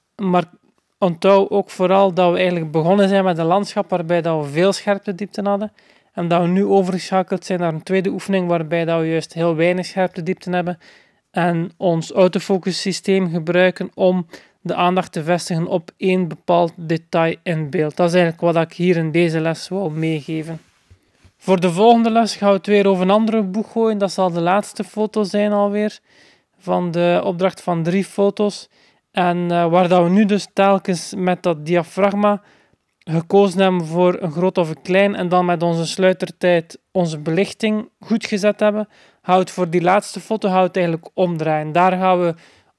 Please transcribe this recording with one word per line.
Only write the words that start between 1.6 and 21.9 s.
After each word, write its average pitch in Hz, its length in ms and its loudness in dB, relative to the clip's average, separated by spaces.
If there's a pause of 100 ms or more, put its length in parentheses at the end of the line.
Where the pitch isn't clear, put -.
vooral 190 440 2
dat 180 180 4
we 175 60 0
eigenlijk 175 320 -2
begonnen 180 380 2
zijn 196 160 2
met 175 140 0
een 165 80 -2
landschap 202 440 -2
waarbij 175 320 -2
dat 160 220 -2
we 143 60 -10
veel 175 220 0
scherptediepten 202 720 -6
hadden. 202 260 -4 (400)
En 175 160 -4
dat 170 120 2
we 170 60 0
nu 185 180 2
overgeschakeld 190 800 0
zijn 180 160 -4
naar 170 120 -2
een 156 100 -8
tweede 190 280 -2
oefening 190 380 -2
waarbij 170 360 -2
dat 165 160 0
we 160 80 -2
juist 160 240 -4
heel 170 240 0
weinig 175 300 0
scherptediepten 185 640 -4
hebben. 180 260 -2 (520)
En 175 460 0
ons 165 360 -2
autofocus 185 680 0
systeem 190 500 -2
gebruiken 175 640 0
om 185 320 2 (380)
de 165 100 -4
aandacht 180 380 0
te 165 100 -6
vestigen 165 440 -2
op 175 300 -4
één 185 320 0
bepaald 170 480 0
detail 165 640 -2
in 156 280 -4
beeld. 151 260 -2
Dat 180 120 2
is 165 60 0
eigenlijk 170 400 2
wat 165 100 2
ik 165 80 -8
hier 175 240 0
in 160 140 -2
deze 165 300 0
les 160 280 -4
wou 185 220 -4
meegeven. 160 680 -6 (760)
Voor 185 240 0
de 180 120 2
volgende 226 380 4